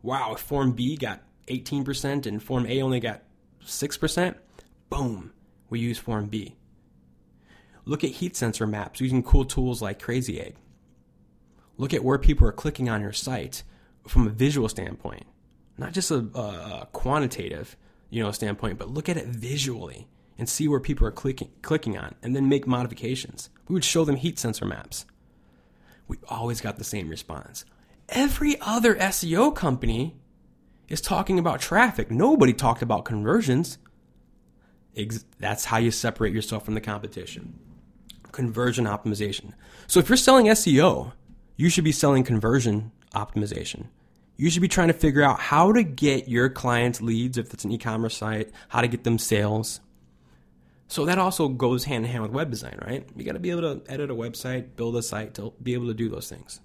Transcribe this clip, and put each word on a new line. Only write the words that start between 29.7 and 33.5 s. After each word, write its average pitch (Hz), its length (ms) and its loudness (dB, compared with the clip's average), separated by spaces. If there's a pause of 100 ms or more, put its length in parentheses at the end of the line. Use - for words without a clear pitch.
is 156 140 -6
talking 190 360 0
about 170 240 0
traffic. 208 480 2
Nobody 151 440 6
talked 117 280 0
about 117 240 -2
conversions. 131 720 0 (1160)